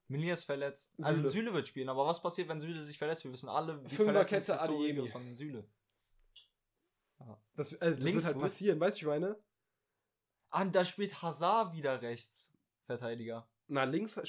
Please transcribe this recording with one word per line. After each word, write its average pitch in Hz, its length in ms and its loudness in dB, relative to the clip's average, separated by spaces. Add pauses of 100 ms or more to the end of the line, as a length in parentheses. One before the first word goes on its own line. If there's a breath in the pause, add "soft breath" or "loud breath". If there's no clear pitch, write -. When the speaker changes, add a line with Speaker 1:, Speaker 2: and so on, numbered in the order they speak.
Speaker 1:
Meunier 156 260 -2
ist 170 100 -2
verletzt. 139 540 -4
Speaker 2:
Süle. 147 100 -2
Speaker 1:
Also 151 220 4
Süle 220 240 0
wird 147 140 0
spielen, 131 220 -6
aber 135 160 0
was 165 160 0
passiert, 175 260 -2
wenn 156 120 -4
Süle 160 240 -6
sich 147 160 -12
verletzt? 156 240 -2
Wir 131 80 -10
wissen 127 180 -8
alle, 151 340 -2
wie 120 60 -14
Speaker 2:
Fünferkette 202 380 6 (160)
Speaker 1:
Verletzungshistorie 151 480 0
Speaker 2:
Adeyemi. 135 180 -2
Speaker 1:
von 123 260 -12
Süle. 127 320 -10 (1500)
Ja. 117 220 -18 (140)
Speaker 2:
Das, 147 260 -4
also 165 140 6
das 127 80 -2
Speaker 1:
Links 165 200 4
Speaker 2:
wird - 20 0
halt 160 100 2
Speaker 1:
gut. 135 80 -2
Speaker 2:
passieren, 185 360 2
weißt 185 180 2
du, - 20 -8
ich 156 80 -4
meine? 175 320 0 (1120)
Speaker 1:
Ah, 156 120 2
und 190 140 2
da 180 100 8
spielt 196 360 -4
Hazard 175 520 2
wieder 139 280 0
Rechtsverteidiger. 117 1500 -8 (180)
Speaker 2:
Na, 139 160 2
links 170 460 0